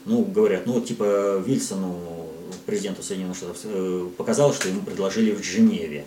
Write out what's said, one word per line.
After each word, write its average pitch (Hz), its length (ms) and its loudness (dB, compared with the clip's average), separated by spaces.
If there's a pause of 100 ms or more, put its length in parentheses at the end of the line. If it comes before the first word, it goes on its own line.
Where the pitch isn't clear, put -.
ну, 117 200 2
говорят, 98 420 4
ну, 120 140 2
типа, 101 640 2
Вильсону, 90 840 -4 (360)
президенту 98 360 -4
Соединенных 92 340 -6
Штатов, 87 280 -10
э, 92 520 -2
показалось, 139 400 2
что 95 120 -2
ему 98 140 -2
предложили 101 500 0
в 95 100 -4
Женеве. 87 640 2